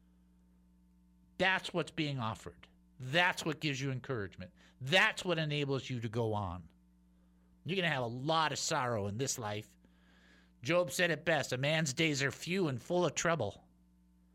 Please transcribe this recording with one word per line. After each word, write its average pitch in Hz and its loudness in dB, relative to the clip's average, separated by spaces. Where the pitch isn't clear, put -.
That's 185 2
what's 160 0
being 143 -2
offered. - -6
That's 165 0
what 151 -4
gives 139 -2
you 139 -2
encouragement. 107 -6
That's 190 2
what 165 0
enables 147 -2
you 127 -4
to 117 -4
go 110 0
on. 92 -4
You're 170 -2
gonna 175 2
have 139 0
a - 0
lot 147 2
of 127 -4
sorrow 120 0
in 101 -4
this 131 -2
life. 104 -4
Job 165 2
said 175 2
it 147 -2
best, 151 2
"A 127 0
man's 147 2
days 147 2
are 139 2
few 175 -2
and 127 -2
full 175 0
of 151 0
trouble." 151 -2